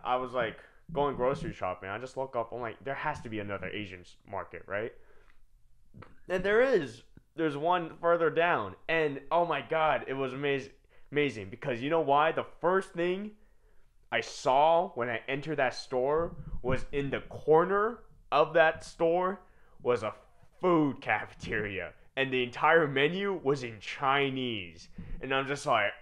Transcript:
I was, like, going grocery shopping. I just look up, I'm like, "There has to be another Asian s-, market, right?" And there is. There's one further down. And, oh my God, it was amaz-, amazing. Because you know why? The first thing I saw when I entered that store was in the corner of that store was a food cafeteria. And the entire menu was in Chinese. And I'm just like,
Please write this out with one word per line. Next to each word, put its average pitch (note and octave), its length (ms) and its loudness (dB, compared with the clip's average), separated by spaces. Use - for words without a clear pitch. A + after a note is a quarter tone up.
I B2+ 140 0
was, B2 160 -4
like, A#2 260 -2
going C#3+ 240 0
grocery B2 380 -2
shopping. F#2 340 -6
I G2+ 100 -6
just B2+ 200 -10
look C3 180 -6
up, A2+ 160 -2
I'm A#2+ 80 -8
like, A2 240 -8
"There C3+ 100 -4
has D3 280 -6
to B2 80 -10
be G#2+ 100 -4
another G2 280 -6
Asian F#2 340 -10
s-, - 160 -20
market, F2+ 380 -10
right?" G#2 240 -4
And F3+ 140 -2
there G#3+ 180 4
is. E3+ 420 2
There's D3+ 220 -2
one E3 440 0
further E3+ 280 4
down. C#3+ 460 0
And, D#3 340 0
oh E3+ 140 4
my C#3+ 160 -2
God, C#3+ 460 2
it C3 60 -4
was C3+ 200 -4
amaz-, C#3 360 -2
amazing. A2+ 380 -2
Because A#2+ 320 -6
you C#3 80 -4
know E3 120 2
why? D3 300 4
The B2+ 140 -2
first F#3 320 0
thing F#3 400 -4
I A#2 100 0
saw D#3+ 680 2
when B2 200 -4
I A2+ 180 -4
entered D3 300 -4
that B2+ 160 2
store D3+ 640 -2
was G#2 300 0
in C#3+ 180 -2
the A#2+ 120 -4
corner F#3+ 760 2
of D3 220 4
that E3 300 4
store F3+ 580 0
was B2 220 0
a G#2 100 -4
food D#3 420 4
cafeteria. G#2 920 -4
And C3+ 140 0
the B2+ 120 0
entire D3+ 440 4
menu E3+ 560 0
was C3+ 200 0
in A2+ 160 -10
Chinese. C3 1120 -2
And C3+ 120 -4
I'm C3+ 140 0
just C#3 180 -6
like, A2 360 2